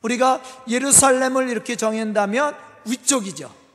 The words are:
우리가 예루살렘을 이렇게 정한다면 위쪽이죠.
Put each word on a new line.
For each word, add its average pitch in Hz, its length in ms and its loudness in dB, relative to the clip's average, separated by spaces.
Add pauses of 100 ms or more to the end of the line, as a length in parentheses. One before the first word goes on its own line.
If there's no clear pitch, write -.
우리가 254 380 2 (280)
예루살렘을 262 800 2
이렇게 233 260 -4
정한다면 220 800 -2 (300)
위쪽이죠. 208 680 -4 (220)